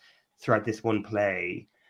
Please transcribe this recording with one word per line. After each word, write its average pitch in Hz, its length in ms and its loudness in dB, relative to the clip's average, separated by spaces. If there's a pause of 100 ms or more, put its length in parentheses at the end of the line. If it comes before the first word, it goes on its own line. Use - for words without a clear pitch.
(380)
throughout 110 280 2
this 113 180 -4
one 107 180 2
play. 92 640 -2 (220)